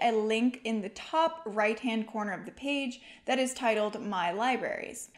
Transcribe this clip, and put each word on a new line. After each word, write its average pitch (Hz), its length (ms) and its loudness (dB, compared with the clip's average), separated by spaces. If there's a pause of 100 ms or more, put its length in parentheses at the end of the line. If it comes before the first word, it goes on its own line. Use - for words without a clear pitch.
a 233 100 4
link 226 540 2
in 220 160 0
the 190 80 -4
top 320 560 0
right-hand 220 640 0
corner 208 260 -4
of 175 140 -6
the - 40 -10
page 277 500 -4 (260)
that 262 120 2
is 254 140 0
titled 214 480 0
My 180 320 0
Libraries. 226 840 -2